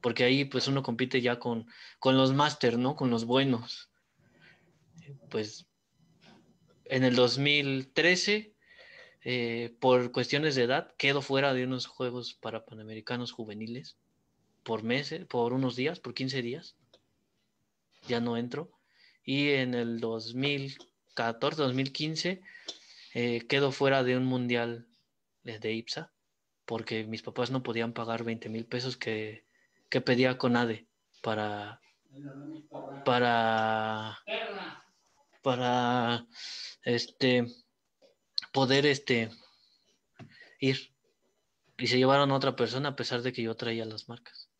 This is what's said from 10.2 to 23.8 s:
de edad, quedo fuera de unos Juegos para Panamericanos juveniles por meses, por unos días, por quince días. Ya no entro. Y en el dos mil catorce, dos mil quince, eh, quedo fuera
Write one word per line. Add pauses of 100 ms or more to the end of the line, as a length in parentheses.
de
edad,
quedo
fuera
de
unos
Juegos
para
Panamericanos
juveniles (680)
por
meses,
por
unos
días,
por
quince
días. (1300)
Ya
no
entro. (540)
Y
en
el
dos
mil (380)
catorce,
dos
mil
quince, (720)
eh,
quedo
fuera